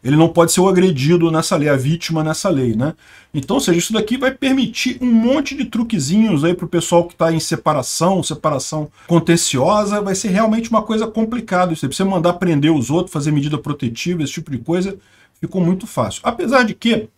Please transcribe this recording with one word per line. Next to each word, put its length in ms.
Ele 140
não 100
pode 240
ser 100
o 80
agredido 600
nessa 240
lei, 140
a 80
vítima 480
nessa 240
lei, 260
né? 180
Então, 220
ou 60
seja, 180
isso 140
daqui 260
vai 140
permitir 680
um 60
monte 480
de 100
truquezinhos 800
aí 120
pro 120
pessoal 380
que 100
tá 180
em 60
separação, 840
separação 680
contenciosa. 920
Vai 160
ser 140
realmente 400
uma 120
coisa 240
complicada 680
isso 140
aí. 20
Pra 80
você 60
mandar 300
prender 400
os 180
outros, 220
fazer 180
medida 280
protetiva, 680
esse 80
tipo 180
de 80
coisa, 380
ficou 220
muito 240
fácil. 380
Apesar 400
de 100
que 440